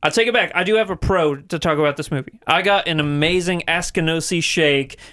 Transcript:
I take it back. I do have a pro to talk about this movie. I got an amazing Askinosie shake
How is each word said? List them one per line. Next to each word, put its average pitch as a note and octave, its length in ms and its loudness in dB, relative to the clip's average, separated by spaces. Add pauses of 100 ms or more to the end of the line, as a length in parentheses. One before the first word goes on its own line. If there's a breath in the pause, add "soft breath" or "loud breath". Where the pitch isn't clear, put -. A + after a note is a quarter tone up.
I - 80 2
take A#3 180 2
it A#3 60 2
back. G3+ 200 0
I F3+ 80 2
do G3+ 120 2
have A3 160 2
a F3+ 60 -4
pro D#3+ 400 0
to D3+ 220 -8
talk D#3 200 0
about D3 180 2
this D3+ 160 -8
movie. C3 200 -6 (140)
I E3+ 140 2
got G3 260 2
an D#3+ 140 -2
amazing E3 640 0
Askinosie E3 760 -2
shake C#3+ 560 0 (140 loud breath)